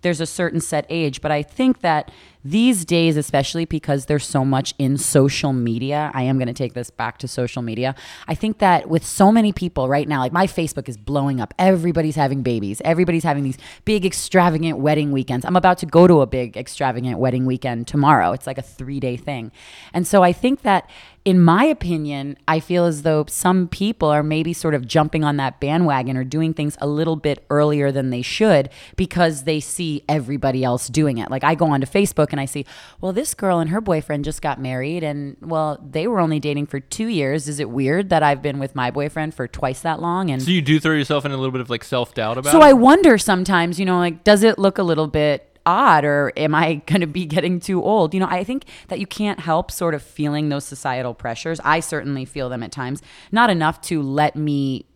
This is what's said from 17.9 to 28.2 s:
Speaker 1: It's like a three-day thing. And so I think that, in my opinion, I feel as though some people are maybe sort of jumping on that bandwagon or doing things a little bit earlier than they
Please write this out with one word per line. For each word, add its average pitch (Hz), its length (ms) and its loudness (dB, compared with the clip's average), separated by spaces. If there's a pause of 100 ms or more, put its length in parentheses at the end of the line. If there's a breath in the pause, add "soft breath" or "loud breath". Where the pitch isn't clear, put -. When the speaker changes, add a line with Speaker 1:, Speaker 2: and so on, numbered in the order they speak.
Speaker 1:
It's 127 160 -8
like 131 100 -10
a 131 60 -12
three-day 131 540 -8
thing. 120 340 -10 (420 loud breath)
And 175 140 -2
so 196 160 6
I 180 100 6
think 254 300 0
that, 196 260 0 (340 loud breath)
in 180 160 4
my 175 260 6
opinion, 151 720 -2 (120)
I 160 120 0
feel 175 260 0
as 151 180 -2
though 151 260 2
some 185 380 2
people 196 420 -2
are 151 140 2
maybe 156 300 -2
sort 160 200 -2
of 127 140 -2
jumping 156 360 2
on 147 140 0
that 135 220 -4
bandwagon 139 580 0
or 131 60 -4
doing 156 320 -2
things 147 260 -4
a 143 60 -4
little 160 280 -2
bit 147 360 -4
earlier 147 400 2
than 131 180 -2
they 123 140 -6